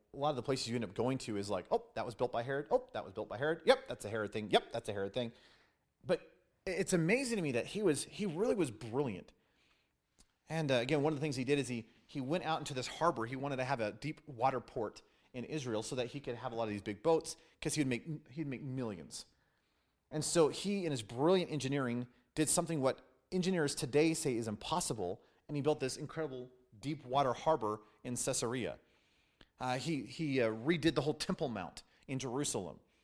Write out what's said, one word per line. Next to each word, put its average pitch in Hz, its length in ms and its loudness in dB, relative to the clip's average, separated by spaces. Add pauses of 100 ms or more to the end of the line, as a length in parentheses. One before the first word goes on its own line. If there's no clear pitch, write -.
(160)
a - 20 -12
lot 143 140 0
of 147 40 -4
the 120 60 -4
places 135 260 -2
you 113 60 -4
end 120 100 -2
up 95 120 -8
going 127 240 0
to 107 180 -6
is 101 100 -2
like, 95 220 -2
"Oh, - 140 0 (100)
that 110 100 -4
was 113 120 -6
built - 160 0
by 117 100 0
Herod. 139 300 -4
Oh, 247 220 2
that 107 100 -4
was 98 100 -14
built 104 160 -6
by 104 80 -6
Herod. 156 280 -2
Yep, 247 220 6
that's - 160 -10
a 104 60 -8
Herod 107 240 -4
thing. 107 160 -4
Yep, - 240 2
that's 117 160 -6
a 104 40 -4
Herod 98 200 -4
thing." 120 180 -4 (760)
But 175 200 -2 (380)
it's 185 280 0
amazing 226 420 4
to 190 80 0
me 143 80 0
that 120 160 0
he 202 160 -4
was, 151 260 2
he - 160 -4
really 208 300 0
was 160 160 2
brilliant. 110 600 -4 (1200)
And, 156 220 -2
uh, 131 40 6
again, 139 280 4
one 156 80 2
of 147 80 -2
the - 20 -6
things 147 140 0
he 131 80 -2
did 143 160 4
is 123 80 0
he, 117 180 -4 (200)
he - 160 -8
went 151 240 -2
out 156 140 0
into 139 140 -8
this 127 140 -4
harbor. 156 380 2
He 123 100 -6
wanted 135 220 -4
to 127 80 0
have 127 160 0
a 104 100 0
deep 143 360 -8
water 127 340 2
port - 400 -6 (320)
in 123 100 -8
Israel 123 400 -2
so 139 140 -6
that 123 100 0
he 139 140 -10
could 127 140 -6
have 117 180 -8
a - 20 -8
lot 117 80 0
of 113 60 0
these 104 120 -2
big 101 220 -6
boats 165 320 2 (260)
'cause 151 120 -2
he 151 80 2
would 135 60 2
make, 120 200 -2 (220)
he'd 147 180 -6
make 131 160 -6
millions. 117 640 -6 (840)
And 151 140 -4
so 165 240 6
he, 196 380 -2
in 156 60 0
his 127 100 -2
brilliant 151 500 2
engineering, 127 560 -2 (260)
did 156 140 2
something 170 320 2
what 131 220 2 (320)
engineers 175 420 2
today 151 380 4
say 135 240 0
is 117 100 -2
impossible, 110 720 -2 (300)
and 147 80 -2
he 143 40 0
built 147 200 2
this 131 160 -2
incredible 131 520 -8 (300)
deep 143 260 -6
water 127 280 4
harbor 113 480 2 (240)
in 127 100 -4
Caesarea. 117 640 -2 (800)
Uh, 127 180 -2
he, 139 260 -2
he, 131 380 0
uh, 113 100 4
redid 143 440 6
the 156 60 6
whole 143 120 4
Temple 160 360 0
Mount 95 340 -6 (240)
in 131 120 -2
Jerusalem. 120 600 -2 (240)